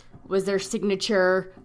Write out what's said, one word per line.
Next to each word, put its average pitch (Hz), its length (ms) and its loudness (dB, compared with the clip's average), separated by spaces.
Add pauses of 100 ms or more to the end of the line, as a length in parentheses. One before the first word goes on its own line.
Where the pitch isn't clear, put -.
(260)
was 190 180 0
their 196 140 0
signature 190 960 0 (120)